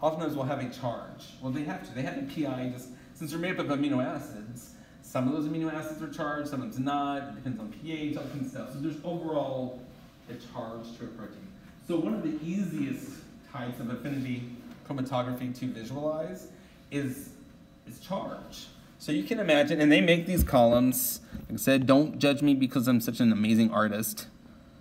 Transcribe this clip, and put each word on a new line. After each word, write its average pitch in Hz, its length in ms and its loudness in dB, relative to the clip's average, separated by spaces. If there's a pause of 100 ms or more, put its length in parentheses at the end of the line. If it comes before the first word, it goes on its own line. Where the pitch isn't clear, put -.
oftentimes 156 360 0
will 131 80 -2
have 131 160 -2
a 123 80 -4
charge. - 560 -8 (180)
Well, 131 80 -4
they 147 140 -4
have 185 240 -6
to. - 40 -16
They 123 100 -6
have - 160 -6
a 277 40 -6
P 147 240 -4
I, 127 220 -4
just, - 220 -10 (240)
since 156 180 -10
they're 165 80 -6
made 185 180 -2
up 143 100 -2
of 139 100 0
amino 127 260 2
acids, 123 680 -8 (280)
some 127 240 -2
of 143 80 2
those 156 120 -2
amino 160 280 -2
acids 156 280 -8
are 151 60 -8
charged, 147 420 -4
some 127 120 -4
of 107 100 -8
them's 123 60 -6
not. 143 440 0
It 107 120 -10
depends 107 240 -6
on 107 140 -10
P 156 200 -10
H, 151 240 -4
all 131 80 -6
kinds 131 220 -6
of - 60 -8
stuff. 123 220 -10
So 139 40 -10
there's 147 240 -6
overall 143 800 -4 (460)
a 117 60 -12 (180)
charge 113 460 -10
to 120 60 -12
a - 40 -12
protein. - 400 -16 (400)
So 175 80 0
one 202 180 0
of 190 80 -2
the 151 240 -4
easiest 156 640 -2 (420)
types 123 280 -8
of 117 100 -6
affinity 123 640 -4 (360)
chromatography 127 680 -2
to 131 80 -4
visualize 151 800 -6 (460)
is, 135 380 -4 (580)
is - 100 -16
charge. - 680 -8 (340)
So 156 120 -4
you - 120 0
can 220 160 -2
imagine, 151 400 4
and 147 100 8
they 180 120 8
make 170 240 6
these 180 180 4
columns. 123 760 6 (280)
Like 110 60 -6
I - 20 -4
said, 131 300 4
don't 139 320 6
judge 139 240 4
me 143 120 6
because 131 320 2
I'm 123 140 6
such 117 180 -2
an 117 140 6
amazing 110 400 6
artist. 104 540 0 (540)